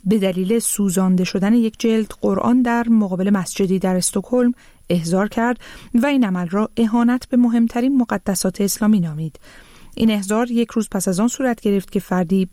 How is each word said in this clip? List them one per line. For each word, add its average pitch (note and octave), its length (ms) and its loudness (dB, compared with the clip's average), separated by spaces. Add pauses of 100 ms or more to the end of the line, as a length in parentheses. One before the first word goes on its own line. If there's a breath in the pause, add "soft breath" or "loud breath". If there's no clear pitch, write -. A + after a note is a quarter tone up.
به G#3+ 120 2
دلیل F#3+ 420 0
سوزانده F#3 640 0
شدن G3 300 0
یک A3+ 260 2
جلد A3 420 0
قرآن A3+ 400 2
در A#3 280 0
مقابل G3 400 2
مسجدی F#3+ 500 0
در F#3 160 0
استکهلم A#3+ 580 0 (380 soft breath)
احضار F3+ 360 0
کرد A#3 300 -2 (380 loud breath)
و A#3+ 100 2
این C#4 180 2
عمل F3+ 240 -2
را G3+ 300 -2
اهانت A#3+ 520 0
به B3+ 80 0
مهمترین A#3+ 600 2
مقدسات G3 640 -2
اسلامی G#3 380 2
نامید. D#3+ 400 -6 (560 loud breath)
این A3 160 2
احضار G#3+ 400 -2
یک A#3 200 0
روز A3 200 -2
پس F#3+ 160 -4
از F#3 120 0
آن A3+ 80 2
صورت B3 340 -4
گرفت G3+ 300 -2
که G3+ 80 -2
فردی F#3 540 0